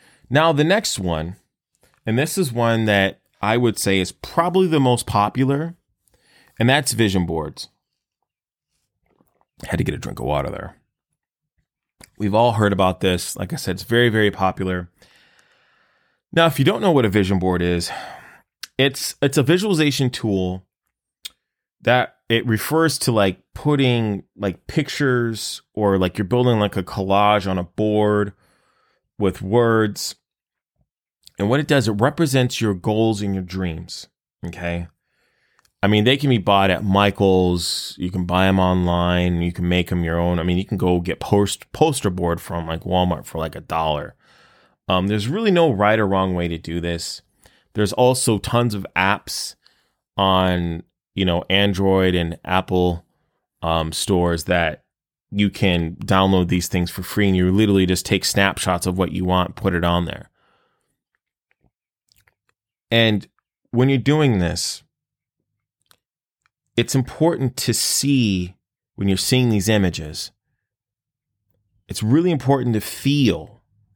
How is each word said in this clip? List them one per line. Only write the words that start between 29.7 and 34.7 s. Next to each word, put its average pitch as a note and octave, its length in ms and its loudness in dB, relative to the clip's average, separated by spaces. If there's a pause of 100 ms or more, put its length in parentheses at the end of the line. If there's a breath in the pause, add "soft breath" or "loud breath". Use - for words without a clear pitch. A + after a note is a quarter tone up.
And G2+ 100 0
what C3+ 120 2
it D3 80 -4
does, C3 200 2
it A2 40 2
represents C3 680 0
your G#2+ 140 0
goals G#2+ 480 0
and G2 120 -2
your F#2+ 100 -4
dreams. F2 640 -8 (360)
Okay. F2 440 -8 (920)